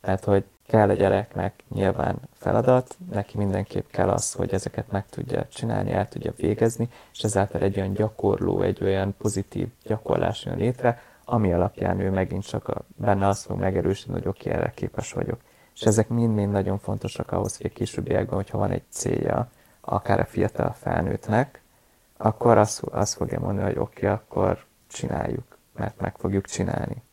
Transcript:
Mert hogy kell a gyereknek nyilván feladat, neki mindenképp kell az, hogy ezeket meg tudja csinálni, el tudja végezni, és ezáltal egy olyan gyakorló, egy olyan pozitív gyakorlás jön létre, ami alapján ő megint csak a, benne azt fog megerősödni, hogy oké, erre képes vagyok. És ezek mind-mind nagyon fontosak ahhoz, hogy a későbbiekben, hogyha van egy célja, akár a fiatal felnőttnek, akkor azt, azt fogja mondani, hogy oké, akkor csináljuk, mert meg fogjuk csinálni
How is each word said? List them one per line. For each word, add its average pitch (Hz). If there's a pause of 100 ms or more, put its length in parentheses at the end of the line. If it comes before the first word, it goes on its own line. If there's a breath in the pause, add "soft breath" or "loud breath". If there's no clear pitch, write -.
Mert 95
hogy 98 (220)
kell 107
a 101
gyereknek 98 (120)
nyilván 98 (160)
feladat, 127 (140)
neki -
mindenképp 98
kell 95
az, -
hogy 90
ezeket -
meg 98
tudja -
csinálni, 101
el 95
tudja -
végezni, 113 (240 loud breath)
és -
ezáltal 101
egy 98
olyan 95
gyakorló, 98
egy 95
olyan 95
pozitív 98 (140)
gyakorlás -
jön -
létre, 123 (220 loud breath)
ami 107
alapján 92
ő 95
megint 95
csak -
a, - (120)
benne 98
azt 98
fog 95
megerősödni, 95
hogy -
oké, -
erre 85
képes -
vagyok. - (340 soft breath)
És -
ezek 110
mind-mind 110
nagyon 98
fontosak -
ahhoz, 98
hogy -
a -
későbbiekben, -
hogyha 98
van 101
egy 90
célja, 50 (320 soft breath)
akár -
a -
fiatal -
felnőttnek, - (540 soft breath)
akkor 113
azt, 107
azt -
fogja -
mondani, 98
hogy -
oké, -
akkor 95 (240)
csináljuk, - (180)
mert -
meg 92
fogjuk 98
csinálni - (100)